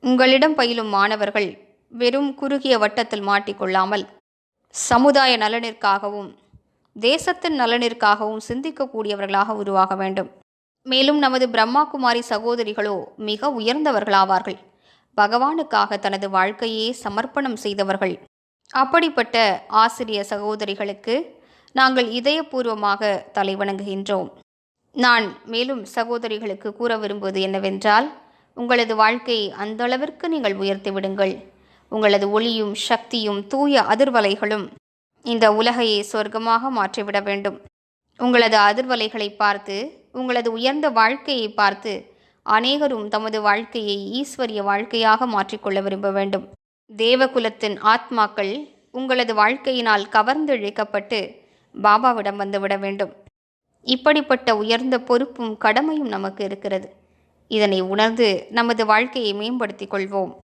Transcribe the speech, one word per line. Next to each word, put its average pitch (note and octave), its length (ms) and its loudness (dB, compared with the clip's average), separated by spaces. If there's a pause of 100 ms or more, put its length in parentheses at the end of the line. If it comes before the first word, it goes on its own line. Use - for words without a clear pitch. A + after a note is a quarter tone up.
உங்களிடம் C4 540 6
பயிலும் A#3+ 320 0
மாணவர்கள் G#3 640 0 (400)
வெறும் B3+ 460 0
குறுகிய C4+ 440 0
வட்டத்தில் G#3+ 500 -2
மாட்டிக்கொள்ளாமல், G3+ 760 0 (640)
சமுதாய C4 680 4
நலனிற்காகவும் G#3 960 -2 (640)
தேசத்தின் D#4+ 600 0
நலனிற்காகவும் A3+ 880 0
சிந்திக்கக்கூடியவர்களாக A3 1000 -2
உருவாக G3 460 0
வேண்டும். F#3+ 360 -4 (520)
மேலும், C4 360 2
நமது C4 300 4
பிரம்மா A#3 360 4
குமாரி B3+ 440 0
சகோதரிகளோ G#3+ 760 -2 (120)
மிக G#3+ 320 -4
உயர்ந்தவர்களாவார்கள். A3 1080 0 (580)
பகவானுக்காக A3+ 840 2
தனது G3 320 -4
வாழ்க்கையே A3 720 -2
சமர்ப்பணம் A#3+ 520 -4
செய்தவர்கள். G3 640 -2 (520)
அப்படிப்பட்ட B3+ 1000 2
ஆசிரிய A3 560 0
சகோதரிகளுக்கு G#3 1120 -4 (340)
நாங்கள் C4 360 2
இதயபூர்வமாக A3+ 1160 -2 (100)
தலைவணங்குகின்றோம். G3 1000 -4 (600)
நான் A#3 520 0
மேலும் A#3+ 400 -6
சகோதரிகளுக்கு A3 880 -6
கூற A#3 240 -2
விரும்புவது G3+ 440 -4
என்னவென்றால், G3 840 0 (320)
உங்களது A#3 420 0
வாழ்க்கையை A3 540 0
அந்த G#3+ 340 -6
அளவிற்கு C4+ 440 -4
நீங்கள் C4 260 -2
உயர்த்தி G3 360 -4
விடுங்கள். F#3+ 640 -4 (360)
உங்களது G3+ 420 2
ஒளியும் A3 440 0
சக்தியும் G#3+ 720 -2
தூய C#4 360 2
அதிர்வலைகளும் G#3+ 880 0 (520)
இந்த A3+ 320 4
உலகையே A3+ 580 0
சொர்க்கமாக A3+ 580 -2
மாற்றிவிட G3+ 500 -2
வேண்டும். G3+ 400 -4 (560)
உங்களது A#3 420 4
அதிர்வலைகளை G#3+ 800 0
பார்த்து, G3+ 760 -4
உங்களது A#3+ 400 -2
உயர்ந்த C4+ 380 0
வாழ்க்கையை B3+ 640 0
பார்த்து, G3+ 600 -2 (320)
அநேகரும் B3+ 600 0
தமது G#3+ 320 -4
வாழ்க்கையை G#3 580 -2 (140)
ஈஸ்வரிய A#3+ 500 -6
வாழ்க்கையாக A3 640 0
மாற்றிக்கொள்ள G3 560 -2
விரும்ப G3 280 -2
வேண்டும். G3 380 -2 (480)
தேவகுலத்தின் A3+ 840 0
ஆத்மாக்கள் A3 960 0 (160)
உங்களது B3+ 440 -2
வாழ்க்கையினால் A3 760 2
கவர்ந்து C4+ 480 2
இழுக்கப்பட்டு G#3 840 -4 (400)
பாபாவிடம் G#3 580 4
வந்துவிட G3 380 -2
வேண்டும். G3 360 -6 (720)
இப்படிப்பட்ட B3+ 720 2
உயர்ந்த A#3 440 0
பொறுப்பும் A#3+ 560 -2
கடமையும் C#4 520 0
நமக்கு G3 360 -6
இருக்கிறது. G3 440 -6 (600)
இதனை G3+ 300 2
உணர்ந்து G#3 720 2
நமது A#3 360 0
வாழ்க்கையை A3 480 2
மேம்படுத்திக் G#3 600 -6
கொள்வோம். G3 380 -4 (140)